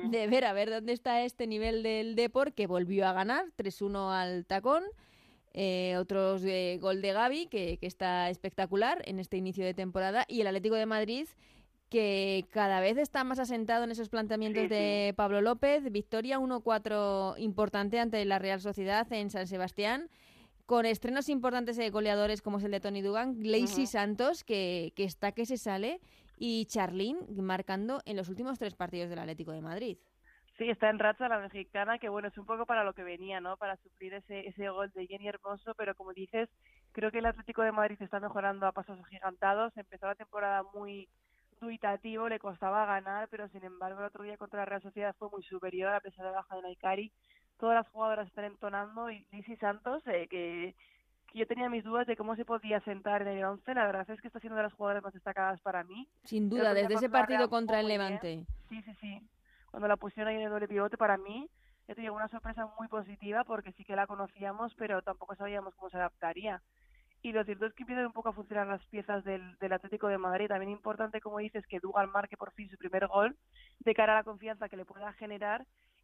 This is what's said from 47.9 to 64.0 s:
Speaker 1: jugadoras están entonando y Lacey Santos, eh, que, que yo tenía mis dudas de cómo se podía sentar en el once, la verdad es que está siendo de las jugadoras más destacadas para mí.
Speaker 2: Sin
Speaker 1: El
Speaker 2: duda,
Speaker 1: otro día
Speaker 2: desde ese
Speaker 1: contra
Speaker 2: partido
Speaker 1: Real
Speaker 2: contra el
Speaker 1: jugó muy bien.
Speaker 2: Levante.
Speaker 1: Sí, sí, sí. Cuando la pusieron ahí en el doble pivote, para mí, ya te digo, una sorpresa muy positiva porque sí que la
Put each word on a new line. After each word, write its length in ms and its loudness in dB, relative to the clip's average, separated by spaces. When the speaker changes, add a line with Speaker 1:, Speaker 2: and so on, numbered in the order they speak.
Speaker 1:
jugadoras 360 0
están 160 -8
entonando 680 -6
y 220 -14
Lacey 240 -12
Santos, 500 -2
eh, 220 0
que, 460 -6
que 100 -12
yo 80 0
tenía 220 -2
mis 160 -2
dudas 220 0
de 100 0
cómo 200 -4
se 80 -6
podía 360 0
sentar 420 -2
en 60 -2
el 60 0
once, 300 -4
la 120 4
verdad 240 -2
es 100 -10
que 80 -18
está 120 -12
siendo 160 -8
de 80 2
las 80 -2
jugadoras 300 -2
más 120 -10
destacadas 480 -2
para 220 -2
mí. 240 -12
Speaker 2:
Sin 200 0
Speaker 1:
El 60 2
Speaker 2:
duda, 120 2
Speaker 1:
otro 120 6
día 80 6
Speaker 2:
desde 120 2
ese 120 4
Speaker 1:
contra 140 6
Speaker 2:
partido 180 4
Speaker 1:
Real 120 4
Speaker 2:
contra 300 2
el 60 2
Speaker 1:
jugó 120 2
muy 100 0
bien. 140 -4
Speaker 2:
Levante. 300 -6
Speaker 1:
Sí, 140 -10
sí, 180 -16
sí. 280 -12
Cuando 180 0
la 80 6
pusieron 320 -4
ahí 80 0
en 60 -4
el 80 -2
doble 180 -2
pivote, 280 0
para 200 6
mí, 320 -10
ya 80 -10
te 60 -14
digo, 120 -6
una 140 -4
sorpresa 400 -8
muy 100 -8
positiva 560 -4
porque 280 -6
sí 120 -20
que 120 -4
la 100 2